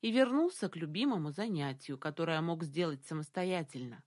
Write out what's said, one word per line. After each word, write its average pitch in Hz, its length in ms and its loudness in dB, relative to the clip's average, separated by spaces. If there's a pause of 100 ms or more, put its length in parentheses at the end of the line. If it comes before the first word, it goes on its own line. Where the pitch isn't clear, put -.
и 226 100 2
вернулся 262 580 4
к - 60 -12
любимому 165 560 0
занятию, 147 680 -2
которое 160 440 0
мог 165 220 0
сделать 151 420 -2
самостоятельно. 156 1000 -4